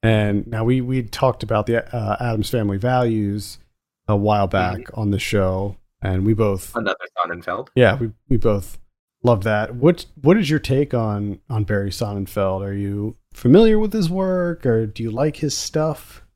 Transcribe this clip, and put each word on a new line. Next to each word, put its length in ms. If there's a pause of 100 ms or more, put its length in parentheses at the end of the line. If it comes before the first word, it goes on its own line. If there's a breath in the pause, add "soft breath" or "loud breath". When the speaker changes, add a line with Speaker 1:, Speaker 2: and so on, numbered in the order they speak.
Speaker 1:
And 440
now 180
we, 160
we 220
talked 400
about 240
the, 280
uh, 260
Addams 300
Family 280
Values 800 (500)
a 80
while 300
back 320
Speaker 2:
Mm-hmm. 220
Speaker 1:
on 100
the 80
show, 580 (260)
and 240
we 80
both 420
Speaker 2:
Another 200 (220)
Sonnenfeld. 560
Speaker 1:
Yeah, 240
we, 120 (180)
we 80
both 420 (440)
loved 220
that. 300
What, 320 (140)
what 160
is 120
your 100
take 360
on, 460 (100)
on 140
Barry 260
Sonnenfeld? 760
Are 80
you 440 (180)
familiar 440
with 140
his 180
work, 560
or 200
do 160
you 80
like 260
his 200
stuff? 680 (120)